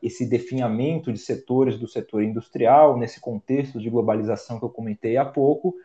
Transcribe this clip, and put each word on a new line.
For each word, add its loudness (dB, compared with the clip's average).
esse -4
definhamento -2
de -8
setores 0
do -8
setor -4
industrial, 4
nesse -6
contexto -4
de -6
globalização -2
que -6
eu -6
comentei -4
há 2
pouco, 0